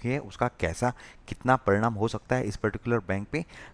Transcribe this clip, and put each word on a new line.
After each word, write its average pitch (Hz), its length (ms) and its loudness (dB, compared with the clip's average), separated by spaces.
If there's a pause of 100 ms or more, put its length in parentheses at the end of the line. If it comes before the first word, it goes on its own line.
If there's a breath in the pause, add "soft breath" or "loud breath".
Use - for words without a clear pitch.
की 117 80 -2
है, 139 100 0
उसका 113 280 -2 (120)
कैसा, 120 340 0 (340 loud breath)
कितना - 280 2
परिणाम 110 380 4
हो 107 140 0
सकता - 280 -2
है 127 120 0
इस 101 80 -4
पर्टिकुलर 117 420 0
बैंक 101 340 -2
पे। 160 140 -4 (280 loud breath)